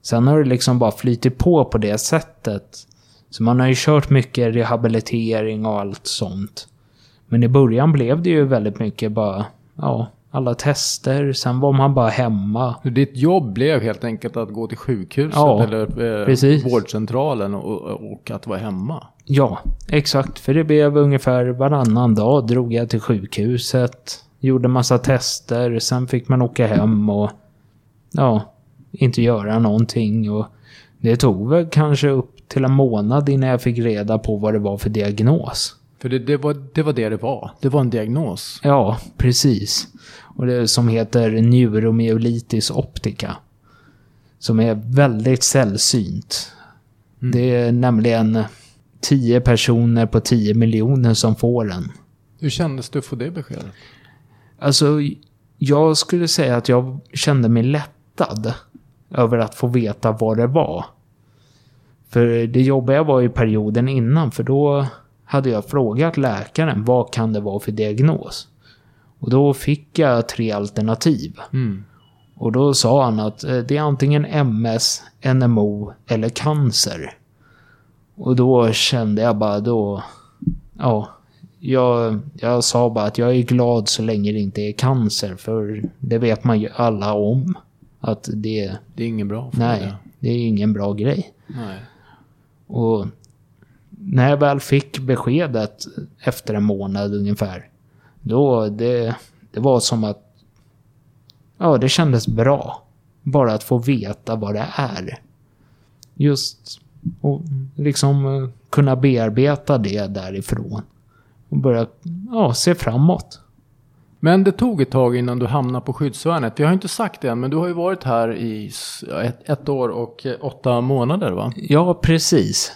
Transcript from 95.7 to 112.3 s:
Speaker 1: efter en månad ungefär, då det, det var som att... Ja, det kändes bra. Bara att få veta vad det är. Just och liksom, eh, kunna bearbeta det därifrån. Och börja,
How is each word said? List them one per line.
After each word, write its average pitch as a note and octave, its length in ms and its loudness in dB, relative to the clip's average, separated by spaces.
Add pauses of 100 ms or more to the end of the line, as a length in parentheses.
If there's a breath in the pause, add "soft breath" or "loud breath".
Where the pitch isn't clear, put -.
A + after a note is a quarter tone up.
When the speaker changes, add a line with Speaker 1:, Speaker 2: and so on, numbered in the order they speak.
Speaker 1:
efter - 340 -6
en G#2 80 -2
månad G2+ 520 -2
ungefär, G2+ 540 -4 (540 soft breath)
då A#2 460 2
det, A#2 460 -2 (380 loud breath)
det G#2+ 80 -8
var B2+ 200 4
som A2 240 -2
att... G#2 180 -6 (1400)
Ja, D3+ 200 4
det C3 100 2
kändes C3+ 400 2
bra. A#2+ 540 0 (400)
Bara C3 300 2
att G#2+ 100 -4
få - 160 0
veta A2+ 580 -4
vad G#2 180 -4
det G#2+ 120 -4 (100)
är. G2 420 -6 (960 soft breath)
Just - 640 -4 (400)
och C#3+ 220 -2 (340)
liksom, C#3 500 0
eh, C3+ 220 -4 (220)
kunna C3+ 260 4
bearbeta B2+ 840 2
det G2+ 280 -2
därifrån. G2 760 -8 (680 soft breath)
Och C#3+ 100 -4
börja, A#2+ 280 0 (460)